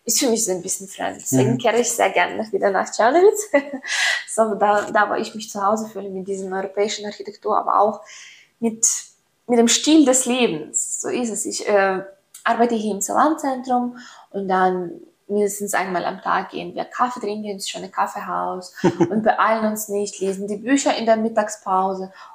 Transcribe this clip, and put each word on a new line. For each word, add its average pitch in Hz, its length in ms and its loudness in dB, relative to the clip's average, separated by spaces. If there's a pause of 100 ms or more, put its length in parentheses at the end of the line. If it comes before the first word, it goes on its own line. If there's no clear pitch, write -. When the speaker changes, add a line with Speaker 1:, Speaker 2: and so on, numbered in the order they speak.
Speaker 1:
ist - 140 0
für 285 100 2
mich 226 140 2
so 175 80 -2
ein 180 100 -2
bisschen 190 260 -8
fremd, - 340 -6
deswegen 131 320 2
Speaker 2:
Mhm. - 60 0
Speaker 1:
kehre 220 200 2
ich 240 120 2
sehr 190 180 2
gerne 180 420 -2
wieder 196 200 2
nach 190 200 0
Czernowitz, 349 520 6 (440)
<laughs> - 480 -2
so 214 200 2
da, 208 260 4 (100)
da, 208 180 4
wo - 40 -2
ich 214 220 -4
mich - 140 -10
zu 202 140 -6
Hause 220 240 0
fühle 196 220 -10
mit 190 180 -8
dieser 190 240 -6
europäischen 202 540 -2
Architektur, 208 520 -4
aber - 220 2
auch 214 220 2 (580)
mit, 226 260 -2 (600)
mit 240 120 4
dem 240 80 6
Stil 294 380 6
des 254 200 4
Lebens, 220 760 -2
so - 80 -6
ist 233 200 -2
es. 202 160 -6
Ich, - 220 -6
äh, 196 340 4 (440)
arbeite 233 300 2
hier 208 180 -2
im 196 80 -6
Salamzentrum 254 960 0 (340)
und 196 180 -6
dann 185 420 2 (360)
mindestens 202 460 -2
einmal 180 300 -2
am 185 180 -6
Tag 185 280 -2
gehen 175 260 -10
wir - 80 -4
Kaffee 247 380 -4
trinken 214 240 -6
ins 196 240 -8
schöne 185 180 -10
Kaffeehaus 185 960 -6
Speaker 2:
<laughs> 170 260 2
Speaker 1:
und 214 140 -2
beeilen 220 420 2
uns 214 220 -4
nicht, 202 320 -4
lesen 196 300 -4
die 214 80 -4
Bücher 269 400 2
in 226 80 -4
der 226 100 6
Mittagspause. 190 960 -2 (240)